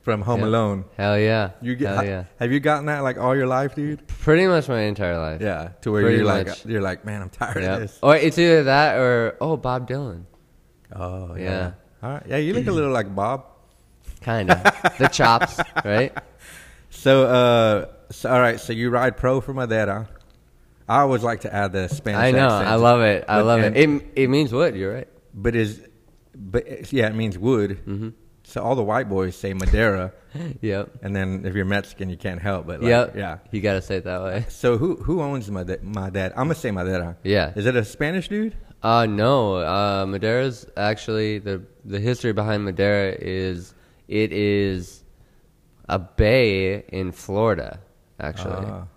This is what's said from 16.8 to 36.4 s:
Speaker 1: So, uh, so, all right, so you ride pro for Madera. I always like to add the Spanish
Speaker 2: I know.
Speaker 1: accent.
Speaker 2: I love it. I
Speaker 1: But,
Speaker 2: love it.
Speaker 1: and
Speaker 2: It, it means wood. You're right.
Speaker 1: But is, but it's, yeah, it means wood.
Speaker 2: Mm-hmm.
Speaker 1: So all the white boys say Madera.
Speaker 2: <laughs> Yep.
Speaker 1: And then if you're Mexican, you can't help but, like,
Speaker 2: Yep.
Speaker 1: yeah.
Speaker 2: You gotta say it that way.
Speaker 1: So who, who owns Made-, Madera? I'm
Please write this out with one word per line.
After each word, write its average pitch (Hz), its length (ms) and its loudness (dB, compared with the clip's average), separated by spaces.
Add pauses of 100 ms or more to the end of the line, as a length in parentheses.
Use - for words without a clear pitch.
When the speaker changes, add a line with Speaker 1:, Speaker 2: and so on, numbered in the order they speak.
Speaker 1:
So, 135 380 6
uh, 117 580 4 (240)
so, - 220 -6
all 127 100 6
right, 117 180 4
so - 140 -8
you 117 160 -2
ride 123 280 2
pro 131 220 2
for 135 140 -8
Madera. 110 560 -2 (800)
I 127 120 4
always 131 200 2
like 117 200 -2
to - 120 -8
add 101 200 -2
the 92 160 -2
Spanish 107 300 -4
Speaker 2:
I 127 120 4
know. 131 160 6
Speaker 1:
accent. 101 240 4
Speaker 2:
I 113 40 4
love 120 260 6
it. 104 260 4
I 104 100 2
Speaker 1:
But, 104 80 4
Speaker 2:
love 113 140 6
it. 107 180 2
Speaker 1:
and 147 240 4
Speaker 2:
It, - 220 -2
it 127 80 2
means 143 200 2
wood. 135 240 0
You're 95 200 -4
right. 131 120 -10 (280)
Speaker 1:
But 117 200 -2
is, 110 240 0 (560)
but 101 320 -6
it's, - 240 -14
yeah, 120 160 2
it 107 60 -2
means 110 240 -4
wood. 101 400 0 (100)
Speaker 2:
Mm-hmm. 104 220 -8 (340)
Speaker 1:
So - 180 -10
all 123 140 0
the 120 80 -2
white 110 240 -2
boys 95 300 -4
say 98 160 -6
Madera. 95 580 0 (220)
Speaker 2:
<laughs> 147 280 -10
Yep. 101 280 -4 (140)
Speaker 1:
And 101 120 -6
then 95 300 -4
if 92 100 -6
you're 98 100 0
Mexican, 98 440 -4
you 85 80 -8
can't 90 240 -8
help 98 260 -4
but, 85 140 -8
like, 117 80 0
Speaker 2:
Yep. 120 260 2
Speaker 1:
yeah. 95 220 -8 (140)
Speaker 2:
You 104 100 -4
gotta 95 200 0
say 95 160 -6
it 87 80 -6
that 92 180 -6
way. 95 260 -4
Speaker 1:
So 120 280 0
who, 165 200 -2
who 165 240 -4
owns 135 280 -6
Made-, 90 340 -8
Madera? 95 520 -6
I'm 127 120 -2